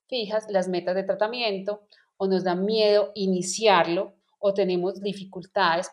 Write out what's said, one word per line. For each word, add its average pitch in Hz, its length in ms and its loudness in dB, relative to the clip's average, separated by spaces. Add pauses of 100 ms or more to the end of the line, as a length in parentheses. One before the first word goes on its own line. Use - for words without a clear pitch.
fijas 214 400 -4
las 185 180 0
metas 180 260 -2
de 190 100 -2
tratamiento 208 800 -4 (340)
o 196 100 -2
nos 190 160 2
da 180 100 0
miedo 208 640 2
iniciarlo 185 960 2 (240)
o 196 160 0
tenemos 185 480 0
dificultades 185 920 -2